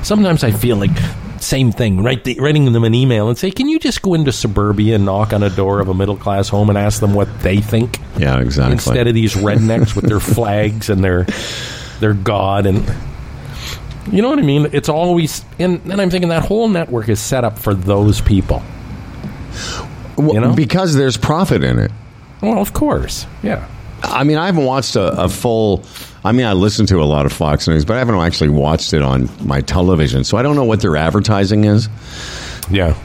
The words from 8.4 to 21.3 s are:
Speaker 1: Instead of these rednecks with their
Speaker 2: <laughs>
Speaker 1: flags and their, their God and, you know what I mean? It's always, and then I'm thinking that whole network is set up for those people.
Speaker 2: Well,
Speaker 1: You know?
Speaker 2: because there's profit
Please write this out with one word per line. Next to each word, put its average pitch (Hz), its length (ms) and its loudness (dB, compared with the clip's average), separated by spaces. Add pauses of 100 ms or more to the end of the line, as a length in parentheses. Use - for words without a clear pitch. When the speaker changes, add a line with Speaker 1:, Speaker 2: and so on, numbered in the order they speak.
Speaker 1:
Instead 110 340 0
of 120 80 2
these 110 200 2
rednecks 107 600 2
with - 100 -2
their 107 140 2
Speaker 2:
<laughs> - 160 0
Speaker 1:
flags 107 560 0
and 95 120 2
their, 92 220 2 (760)
their 107 140 2
God 98 540 0
and, 92 160 2 (1300)
you 196 100 2
know 240 80 2
what 294 100 0
I 277 40 2
mean? 147 280 2
It's 143 180 -4
always, 170 540 0 (160)
and 175 240 0
then 190 160 -4
I'm 190 120 0
thinking 180 180 0
that 165 160 0
whole 226 220 0
network 143 420 -2
is 104 100 2
set 131 240 -2
up 107 160 -2
for 107 160 0
those 101 460 2
people. - 400 2 (1600)
Speaker 2:
Well, 151 160 2
Speaker 1:
You 107 80 2
know? 120 120 4
Speaker 2:
because 165 420 2
there's 135 220 2
profit 151 460 0